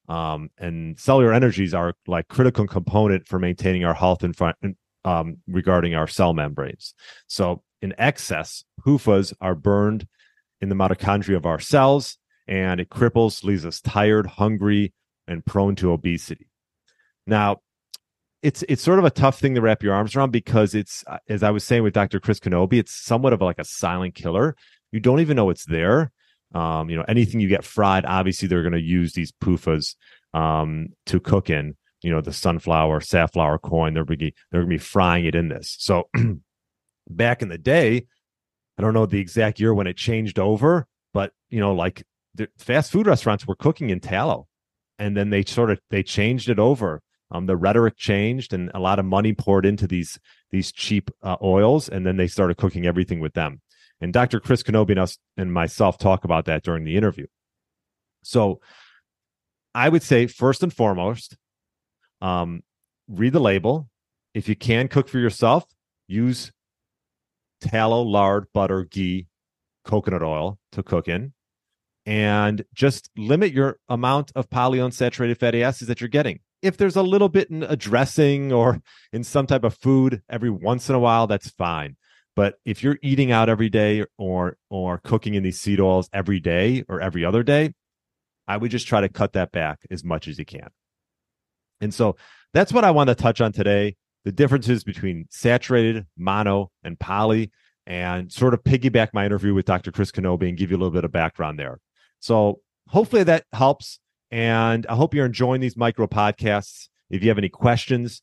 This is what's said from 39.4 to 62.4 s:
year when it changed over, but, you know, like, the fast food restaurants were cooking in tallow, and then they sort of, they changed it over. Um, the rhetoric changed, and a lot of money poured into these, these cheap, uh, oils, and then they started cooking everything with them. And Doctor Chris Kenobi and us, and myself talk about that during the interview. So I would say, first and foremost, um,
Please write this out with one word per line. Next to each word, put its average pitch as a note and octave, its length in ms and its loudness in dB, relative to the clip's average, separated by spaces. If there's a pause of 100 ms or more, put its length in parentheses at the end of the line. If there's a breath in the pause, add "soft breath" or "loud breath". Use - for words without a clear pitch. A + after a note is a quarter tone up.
year A2 120 2
when G2+ 140 0
it F2+ 80 -6
changed A2 440 -4
over, A2 480 2 (260)
but, G2 180 -2 (180)
you A2+ 120 -4
know, G2+ 120 2
like, F2+ 300 -4 (320)
the G#2+ 220 -8
fast C#3 340 -2
food G#2+ 160 2
restaurants G#2 400 0
were F#2+ 80 -4
cooking D3 340 -2
in F2+ 120 -4
tallow, G#2 460 -4 (520)
and G2+ 160 -4
then G2+ 140 -2
they G2+ 160 0
sort A#2 260 0
of, F#2+ 80 -2 (100)
they G2 140 -2
changed A2+ 460 -2
it G#2+ 100 0
over. G#2+ 420 0 (320)
Um, F2 120 -6
the F#2 100 0
rhetoric G#2 400 2
changed, A2 560 -2
and F2+ 220 -6
a F#2+ 80 -6
lot F#2+ 180 2
of F#2+ 60 -2
money G2+ 260 2
poured G2 340 2
into G2+ 220 0
these, F2 320 -6 (300 soft breath)
these F#2+ 240 -4
cheap, - 360 -4 (140)
uh, F#2 180 -4
oils, G#2 460 4
and F#2+ 180 -6
then F#2 120 0
they F2+ 100 2
started F2 300 0
cooking F2 280 -2
everything F2 360 -2
with D#2 140 -8
them. D2 260 -4 (420 soft breath)
And F2 80 -6
Doctor A#2+ 280 2
Chris - 240 0
Kenobi G#2+ 260 2
and F#2+ 100 2
us, F2+ 200 -2 (180)
and F#2 160 -4
myself F2 460 0
talk F#2+ 240 2
about E2 220 0
that D#2 180 -4
during E2 220 -6
the D#2+ 120 -2
interview. F#2+ 300 -2 (960)
So G#2 360 0 (1160 soft breath)
I B2 120 2
would D#3+ 140 4
say, A#2+ 240 4
first B2+ 380 0
and F3 100 -4
foremost, G#2 640 -2 (800)
um, F2 440 -4 (440)